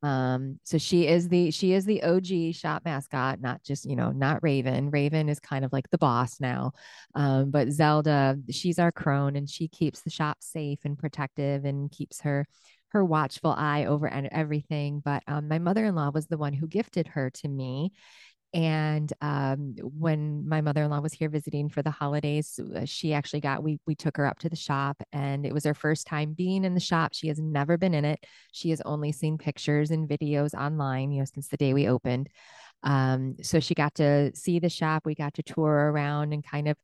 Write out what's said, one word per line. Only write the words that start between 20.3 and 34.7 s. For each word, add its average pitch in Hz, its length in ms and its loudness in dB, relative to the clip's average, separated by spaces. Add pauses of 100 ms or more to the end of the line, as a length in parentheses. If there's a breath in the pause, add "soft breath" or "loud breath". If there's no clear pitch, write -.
my 156 140 2
mother-in-law 147 400 2
was 151 100 -2
here - 160 -4
visiting 151 400 -2
for 147 140 -2
the 151 100 0
holidays, 147 640 -2 (160)
uh, - 120 -4
she 156 280 -2
actually 147 280 -2
got, 139 200 -2
we, 151 240 -2
we 160 80 -2
took 147 220 -2
her 143 100 2
up - 140 0
to 170 100 -4
the 165 60 -6
shop, 139 560 -2
and 143 340 -4
it - 80 -4
was 147 120 -2
her 147 80 2
first 151 340 0
time 151 240 -2
being 185 320 0
in 180 100 0
the 180 60 4
shop. 165 340 2
She - 140 -6
has 151 120 -2
never 156 380 2
been 180 160 2
in 147 120 2
it. 147 200 -2 (280 loud breath)
She - 160 -4
has 156 160 0
only 151 260 -2
seen 156 260 -2
pictures 151 540 0
and 160 160 0
videos 147 460 0
online, 139 580 -2
you 139 80 0
know, 135 60 0
since - 240 -10
the 139 80 -6
day 135 160 4
we 139 160 4
opened. 127 400 0 (540 loud breath)
Um, 131 580 2
so - 180 2
she 156 160 -2
got 147 200 0
to 143 380 4
see 170 260 0
the 170 100 2